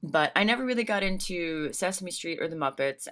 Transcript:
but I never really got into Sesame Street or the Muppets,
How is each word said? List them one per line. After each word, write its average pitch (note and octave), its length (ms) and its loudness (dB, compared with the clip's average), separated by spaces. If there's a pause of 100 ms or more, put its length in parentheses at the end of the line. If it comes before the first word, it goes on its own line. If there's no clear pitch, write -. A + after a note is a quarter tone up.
but D3+ 320 2
I G3 80 6
never A#3+ 220 2
really A#3+ 200 2
got G3+ 200 0
into E3+ 680 -2
Sesame F#3+ 380 -2
Street E3 300 -6
or E3 80 0
the D#3+ 80 -6
Muppets, C3+ 560 0